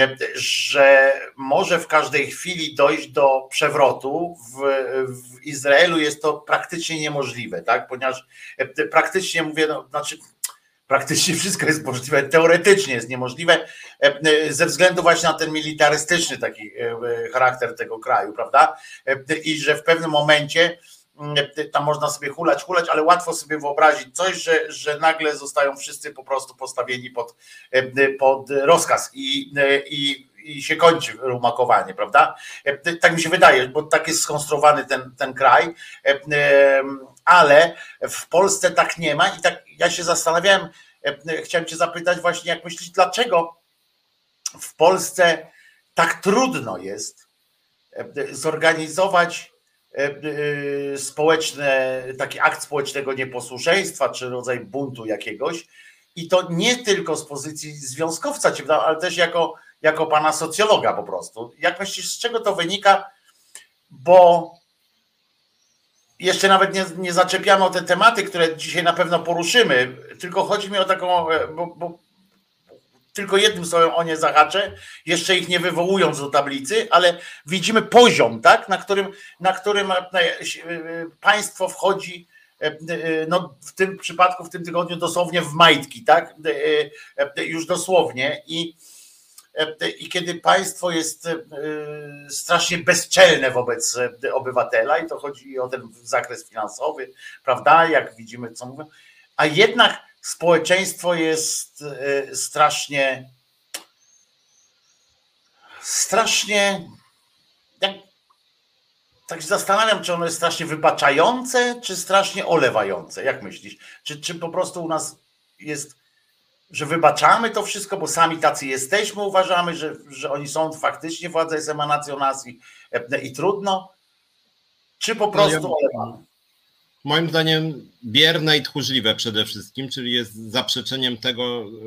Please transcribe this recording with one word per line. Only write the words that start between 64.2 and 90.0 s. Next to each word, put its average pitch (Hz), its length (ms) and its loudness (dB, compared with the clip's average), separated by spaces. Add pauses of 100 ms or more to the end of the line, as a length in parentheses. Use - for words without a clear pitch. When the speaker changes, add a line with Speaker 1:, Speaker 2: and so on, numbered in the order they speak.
Speaker 1:
jeszcze 185 280 2
nawet 190 260 6
nie, 190 120 0 (120)
nie 180 160 -4
zaczepiamy 185 500 4
o 185 60 4
te 175 120 -4
tematy, 208 420 4
które 165 340 0
dzisiaj 156 260 -4
na 170 100 2
pewno 170 260 0
poruszymy, 170 800 2 (220)
tylko 180 240 -2
chodzi 202 280 -4
mi 202 60 -4
o 190 80 2
taką, 180 440 0
e, 160 180 0
bo, 160 200 -8
bo 170 320 -12 (1120)
tylko 196 240 -2
jednym 196 280 0
słowem 165 280 4
o 165 100 0
nie 160 140 -2
zahaczę, 156 580 2 (300)
jeszcze 175 320 0
ich 170 100 -4
nie 175 120 0
wywołując 175 600 0
do 139 100 -6
tablicy, 143 600 0
ale 175 260 6 (280)
widzimy 190 360 0
poziom, 143 600 6
tak, 208 280 6
na 185 80 0
którym, 196 340 -2 (280)
na 185 140 0
którym, 202 380 -2
e, 180 60 0
e, 180 420 -2 (840)
państwo 202 480 0
wchodzi, 180 580 -4 (340)
e, - 40 -4
e, 151 120 -4 (500)
no, 170 340 -2
w - 120 -20
tym 190 240 -2
przypadku, 180 460 0
w 170 60 -16
tym 175 160 -12
tygodniu 175 300 -4
dosłownie 170 460 -2
w 147 120 -6
majtki, 156 500 2
tak, 165 320 2 (800)
e, - 200 -2
e, 151 80 -4
już 160 200 -6
dosłownie 147 800 -2
i, 170 280 -8 (800)
e, 156 340 -4
i - 200 -14